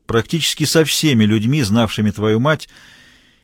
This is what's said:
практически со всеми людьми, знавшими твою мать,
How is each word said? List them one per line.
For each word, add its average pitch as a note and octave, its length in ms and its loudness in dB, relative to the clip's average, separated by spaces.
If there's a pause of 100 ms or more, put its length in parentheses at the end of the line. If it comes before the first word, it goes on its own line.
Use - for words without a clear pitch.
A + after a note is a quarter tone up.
практически C3 560 -2
со D#3+ 200 2
всеми C#3 420 2
людьми, A2+ 360 0
знавшими G#2+ 500 0
твою G#2+ 280 0
мать, D3 280 -2 (760)